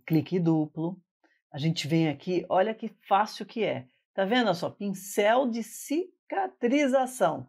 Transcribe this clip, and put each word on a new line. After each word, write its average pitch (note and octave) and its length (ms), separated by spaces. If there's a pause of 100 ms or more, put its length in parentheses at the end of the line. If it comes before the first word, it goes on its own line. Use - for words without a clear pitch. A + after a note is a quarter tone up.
clique D#3+ 320
duplo. D#3+ 600 (500)
A - 60
gente D#3 320
vem D#3+ 220
aqui, F3 400
olha G#3+ 240
que A3 180 (160)
fácil G#3 380
que A3 180
é. B2+ 220 (260)
Tá G3 140
vendo A3 280
só? - 140
Pincel G#3 800
de A3+ 140
cicatrização. C4 1900